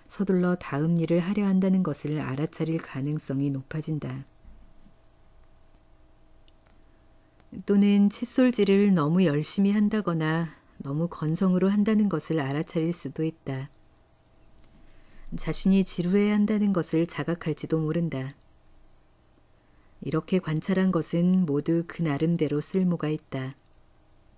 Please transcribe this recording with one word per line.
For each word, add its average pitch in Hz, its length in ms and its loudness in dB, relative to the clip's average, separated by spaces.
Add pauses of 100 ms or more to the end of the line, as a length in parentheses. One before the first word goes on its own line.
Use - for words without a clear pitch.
서둘러 180 480 0
다음 160 420 0
일을 165 220 2
하려 202 260 0
한다는 190 360 4
것을 151 380 -4
알아차릴 156 580 -4
가능성이 143 720 -4
높아진다. 139 760 -6 (3500)
또는 202 460 6
칫솔질을 202 840 2
너무 170 320 4
열심히 160 480 0
한다거나 170 800 0 (240)
너무 151 300 -4
건성으로 180 600 0
한다는 208 400 2
것을 160 320 -2
알아차릴 160 520 -2
수도 160 320 -6
있다. 139 460 -6 (1700)
자신이 190 480 2
지루해한다는 208 920 0
것을 165 320 0
자각할지도 160 720 -4
모른다. 151 560 -4 (1700)
이렇게 156 360 -2
관찰한 180 540 0
것은 175 540 2
모두 151 400 0
그 - 160 -6
나름대로 156 580 0
쓸모가 180 480 0
있다. 135 460 -6 (840)